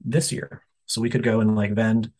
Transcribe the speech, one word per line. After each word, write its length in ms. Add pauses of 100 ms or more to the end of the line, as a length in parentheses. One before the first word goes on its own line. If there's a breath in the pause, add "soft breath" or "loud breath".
this 280
year. 300 (260)
So 140
we 80
could 140
go 160
and, 160
like, 180
vend, 460